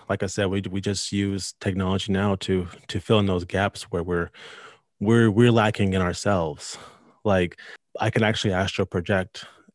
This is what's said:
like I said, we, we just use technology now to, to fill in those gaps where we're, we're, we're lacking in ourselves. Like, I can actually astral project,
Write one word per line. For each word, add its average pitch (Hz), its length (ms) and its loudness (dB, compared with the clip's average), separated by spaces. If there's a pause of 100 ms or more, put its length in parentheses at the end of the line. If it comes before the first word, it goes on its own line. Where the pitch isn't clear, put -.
like 98 140 -2
I 98 40 -2
said, 98 200 -2
we, 98 240 -2
we 98 100 -4
just 98 320 -4
use 98 480 -2
technology 95 520 -2
now 98 240 0
to, 92 320 -4 (200)
to 95 120 -4
fill 110 180 2
in 101 80 2
those 90 180 0
gaps 98 400 -2
where 87 180 -6
we're, 85 280 -2 (720)
we're, 113 300 6
we're 117 220 6
lacking 104 420 2
in 95 80 2
ourselves. 87 760 -2 (460)
Like, 92 360 2 (400)
I 110 100 0
can 117 140 2
actually 107 300 0
astral 95 320 -2
project, - 580 -4 (300)